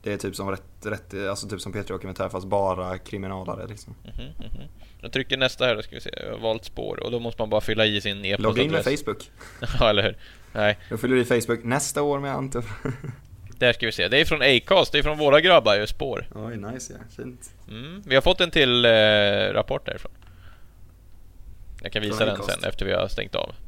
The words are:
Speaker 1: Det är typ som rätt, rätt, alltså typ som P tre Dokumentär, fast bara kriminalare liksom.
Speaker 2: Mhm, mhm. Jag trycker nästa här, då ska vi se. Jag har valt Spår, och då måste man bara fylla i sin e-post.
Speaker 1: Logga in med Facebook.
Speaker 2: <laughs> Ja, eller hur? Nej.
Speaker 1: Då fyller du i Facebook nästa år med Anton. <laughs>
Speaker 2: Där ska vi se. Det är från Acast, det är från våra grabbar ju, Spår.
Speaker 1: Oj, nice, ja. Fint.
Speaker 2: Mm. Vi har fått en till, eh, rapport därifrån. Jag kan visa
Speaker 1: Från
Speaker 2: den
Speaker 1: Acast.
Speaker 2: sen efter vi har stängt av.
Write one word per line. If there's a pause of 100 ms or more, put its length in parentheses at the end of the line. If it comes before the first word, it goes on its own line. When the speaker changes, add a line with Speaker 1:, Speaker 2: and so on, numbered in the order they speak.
Speaker 1:
Det
är
typ
som
rätt, (240)
rätt, (160)
alltså
typ
som
P
tre
Dokumentär,
fast
bara
kriminalare
liksom. (100)
Speaker 2:
Mhm, (140)
mhm. (320)
Jag
trycker
nästa
här,
då
ska
vi
se. (160)
Jag
har
valt
Spår,
och
då
måste
man
bara
fylla
i
sin
e-post.
Speaker 1:
Logga
in
med
Facebook. (300)
Speaker 2:
<laughs> (100)
Ja,
eller
hur? (360)
Nej. (120)
Speaker 1:
Då
fyller
du
i (160)
Facebook
nästa
år
med
Anton. (480)
<laughs>
Speaker 2:
Där
ska
vi
se.
Det
är
från
Acast,
det
är
från
våra
grabbar
ju,
Spår.
Speaker 1:
Oj,
nice,
ja. (180)
Fint. (140)
Speaker 2:
Mm.
Vi
har
fått
en
till,
eh, (640)
rapport
därifrån. (1700)
Jag
kan
visa
Speaker 1:
Från
Speaker 2:
den
Speaker 1:
Acast. (100)
Speaker 2:
sen
efter
vi
har
stängt
av. (140)